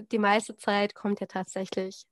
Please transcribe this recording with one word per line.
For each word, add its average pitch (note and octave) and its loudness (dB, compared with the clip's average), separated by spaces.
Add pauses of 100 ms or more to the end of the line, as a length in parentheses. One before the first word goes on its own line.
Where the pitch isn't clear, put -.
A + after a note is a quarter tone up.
(120)
die A3+ 2
meiste G#3 4
Zeit G3+ 0
kommt G3+ -2
ja F#3+ -8
tatsächlich F#3+ -6